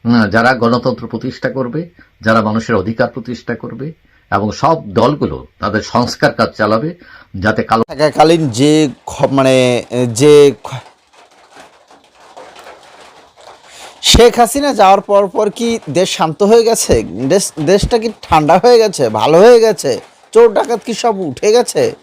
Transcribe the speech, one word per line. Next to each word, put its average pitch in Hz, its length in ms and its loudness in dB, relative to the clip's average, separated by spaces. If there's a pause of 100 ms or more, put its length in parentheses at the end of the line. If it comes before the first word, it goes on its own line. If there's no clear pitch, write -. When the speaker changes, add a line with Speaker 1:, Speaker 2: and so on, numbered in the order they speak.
Speaker 1:
উম, 117 240 0
যারা 117 240 2
গণতন্ত্র 120 540 -2
প্রতিষ্ঠা 127 420 -8
করবে, 131 400 -8 (320)
যারা 110 200 0
মানুষের 110 340 -4
অধিকার 110 320 -2
প্রতিষ্ঠা 120 480 -10
করবে, 123 360 -14 (400)
এবং 101 200 -2
সব 143 420 -4
দলগুলো 110 540 -2 (120)
তাদের 101 220 -4
সংস্কার 123 520 -4
কাজ 113 240 -4
চালাবে, 113 380 -4 (440)
যাতে 110 240 -2
কালো 113 240 0
Speaker 2:
থাকাকালীন 151 640 0
যে 147 400 2 (160)
খ-, - 260 -4
মানে, 131 520 2 (300)
যে 147 380 6 (120)
খ-, - 120 -14 (3250)
শেখ 226 380 4
হাসিনা 277 340 0
যাওয়ার 196 280 4
পর 202 260 0
পর 202 220 -2
কি 233 300 -4 (100)
দেশ 175 280 -2
শান্ত 165 260 -2
হয়ে 226 200 4
গেছে? 214 400 0
দেশ, 131 480 -2 (140)
দেশটা 196 320 0
কি 226 120 -4 (120)
ঠান্ডা 160 420 2
হয়ে 240 140 6
গেছে, 190 320 0
ভালো 113 280 2
হয়ে 233 220 8
গেছে? 214 400 -2 (320)
চোর 226 220 4
ডাকাত 233 320 -4
কি 233 80 -8
সব - 260 -4
উঠে 175 320 -4
গেছে? 220 520 0